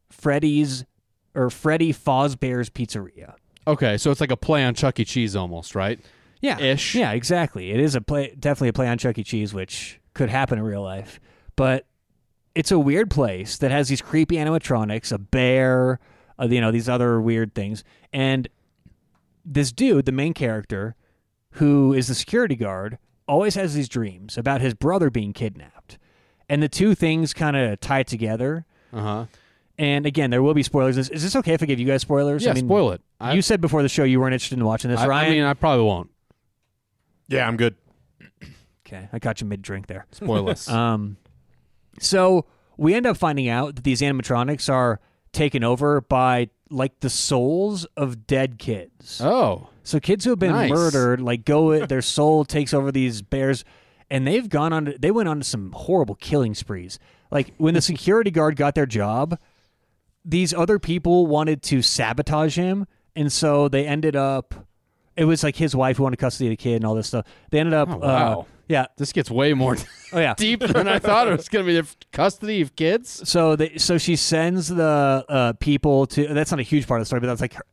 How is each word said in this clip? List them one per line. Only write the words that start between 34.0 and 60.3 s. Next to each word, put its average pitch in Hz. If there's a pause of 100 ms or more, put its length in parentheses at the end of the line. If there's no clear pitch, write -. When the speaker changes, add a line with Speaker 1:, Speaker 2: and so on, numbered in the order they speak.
Speaker 1:
you 131
weren't 131
interested 127
in 117
watching 110
this, 120
Speaker 2:
I, 123
I -
Speaker 1:
Ryan. 151
Speaker 2:
mean, 151
I 143
probably 127
won't. 90 (1160)
Speaker 3:
Yeah, 131
I'm 113
good. 113 (1120)
Speaker 1:
Okay, 95
I 117
caught 113
you 110
mid-drink 98
there. 95
Speaker 2:
Spoil 107
us. -
Speaker 1:
<laughs> 117
Um, 107 (840)
so 185 (320)
we 160
end 247
up 226
finding 143
out 139
that 120
these 127
animatronics 135
are 123 (340)
taken 143
over 135
by, 127 (200)
like, 135
the 135
souls 165 (120)
of 123
dead 131
kids. -
Speaker 2:
Oh. 139 (140)
Speaker 1:
So 156
kids 196
who 247
have 208
been 180
Speaker 2:
Nice. 139
Speaker 1:
murdered, 139
like, 120
go, 151
Speaker 2:
<laughs> -
Speaker 1:
their 131
soul 151
takes 147
over 139
these 127
bears, 135 (440)
and 131
they've 214
gone 156
on, 147
they 156
went 220
on 151
to 135
some 98
horrible 135
killing 127
sprees. 92 (340)
Like, 143
when 160
the 156
Speaker 2:
<laughs> -
Speaker 1:
security 196
guard 156
got 143
their 147
job, 117 (840)
these 170